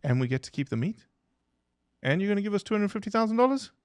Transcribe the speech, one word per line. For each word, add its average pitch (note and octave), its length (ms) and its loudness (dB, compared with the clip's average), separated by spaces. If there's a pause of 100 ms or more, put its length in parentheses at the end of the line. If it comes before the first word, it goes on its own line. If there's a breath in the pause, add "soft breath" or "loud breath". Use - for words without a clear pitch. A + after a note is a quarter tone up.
And B2+ 180 2
we B2+ 80 0
get B2+ 160 -2
to - 60 -14
keep C3+ 180 -4
the - 80 -4
meat? D3+ 300 -4 (960)
And D3 180 0
you're G3 100 0
gonna G3+ 120 2
give G#3 120 -4
us G3+ 80 0
two - 120 -4
hundred G#3 180 2
fifty G#3 180 -6
thousand A3 260 2
dollars? C4 360 2 (120)